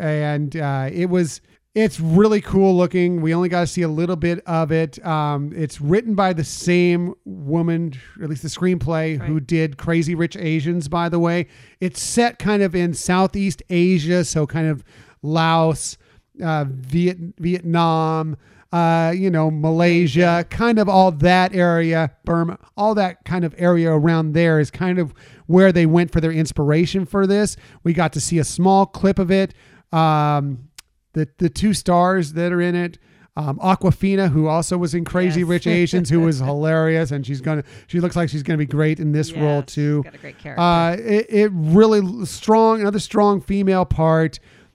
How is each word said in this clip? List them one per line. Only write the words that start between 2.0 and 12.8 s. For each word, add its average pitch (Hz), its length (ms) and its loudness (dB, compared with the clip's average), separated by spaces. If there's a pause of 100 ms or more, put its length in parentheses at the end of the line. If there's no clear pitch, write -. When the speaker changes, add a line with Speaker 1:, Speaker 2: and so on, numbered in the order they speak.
Speaker 1:
cool 190 340 2
looking. 180 460 0
We 160 120 0
only 175 140 0
got 175 120 -2
to 170 60 -2
see - 140 -6
a 165 80 -2
little 170 260 -2
bit 170 300 -4
of 165 260 -2
it. 160 360 -4
Um, 147 500 -4
it's 151 240 -8
written 202 340 0
by 185 200 0
the 160 100 -4
same 175 720 0 (100)
woman, 165 680 -4 (280)
at 151 60 -8
least 147 140 -8
the 160 60 -8
screenplay, 160 680 -2
who 151 180 -4
Speaker 2:
Right. 139 100 -6
Speaker 1:
did 160 320 -2
Crazy 165 360 0
Rich 165 220 -4
Asians, 156 520 -4
by 170 200 -2
the 170 100 -2
way. 170 280 0 (340)
It's 180 180 -6
set 240 400 0
kind 202 240 0
of 180 120 -2
in 175 180 0